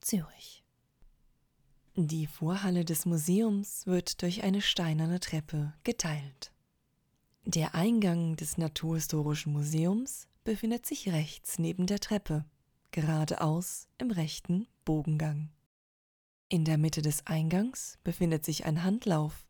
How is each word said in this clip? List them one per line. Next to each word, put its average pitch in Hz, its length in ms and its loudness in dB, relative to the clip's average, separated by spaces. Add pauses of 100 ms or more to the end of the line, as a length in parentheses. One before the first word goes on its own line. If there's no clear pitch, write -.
Zürich. - 640 -4 (1300)
Die 160 320 0
Vorhalle 180 580 0
des 165 220 0
Museums 190 800 2
wird 180 360 0
durch 180 200 -2
eine 196 180 2
steinerne 165 600 2
Treppe 151 540 -4 (100)
geteilt. 151 680 -4 (920)
Der 160 300 0
Eingang 170 600 2
des - 220 -6
Naturhistorischen 156 920 0
Museums 160 760 0 (160)
befindet 226 420 -2
sich - 220 -6
rechts 156 500 -2
neben 170 280 0
der 202 140 0
Treppe, 156 440 -2 (460)
geradeaus 156 1000 0 (100)
im 247 120 -2
rechten 175 560 -2 (180)
Bogengang. 151 680 0 (1000)
In 165 160 2
der 156 140 4
Mitte 156 240 2
des 151 240 0
Eingangs 165 760 0
befindet 165 420 2
sich - 220 -2
ein 160 160 0
Handlauf 180 680 0